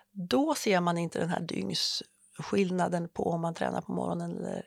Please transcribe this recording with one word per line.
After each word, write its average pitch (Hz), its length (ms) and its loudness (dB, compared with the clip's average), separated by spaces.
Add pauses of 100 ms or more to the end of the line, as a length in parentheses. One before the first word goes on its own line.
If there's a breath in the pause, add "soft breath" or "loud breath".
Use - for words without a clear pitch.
(100)
då 254 440 2
ser 190 260 4
man 175 180 2
inte 170 200 -2
den 170 100 0
här 175 120 0
dygnsskillnaden 175 1700 -2
på - 160 -4
om 170 160 0
man 165 140 0
tränar - 260 -2
på - 120 -6
morgonen 175 440 -2
eller - 300 -6